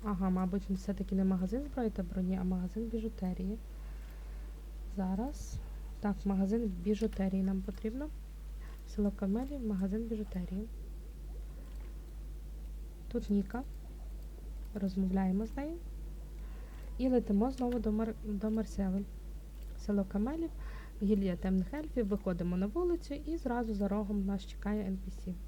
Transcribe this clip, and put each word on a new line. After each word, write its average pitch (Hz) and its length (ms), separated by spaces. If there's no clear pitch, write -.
ага, 190 260
мабуть, 185 400
він 190 60
все-таки 190 380
не 190 100
магазин 190 380
зброї 247 280
та 202 120
броні, 185 380
а 185 40
магазин 185 400
біжутерії. 214 760
Зараз... 196 600
Так, 202 240
магазин 196 480
біжутерії 196 580
нам 190 200
потрібно. 233 460
Село 202 220
Камелів, 240 560
магазин 196 360
біжутерії. 214 680
Тут 240 180
Ніка. 202 320
Розмовляємо 190 720
з - 100
нею. 302 200
І 254 100
летимо 226 420
знову 247 280
до 214 140
Мар-, 220 220
до 208 260
Марсели. 196 540
Село 202 260
Камелів, 269 460
гільдія 196 340
темних 190 380
ельфів. 294 320
Виходимо 180 500
на 190 100
вулицю 339 480
і 302 220
зразу 233 380
за 196 140
рогом 202 380
нас 196 200
чекає 208 400
Ен 190 100
Пі 190 140
Сі. - 240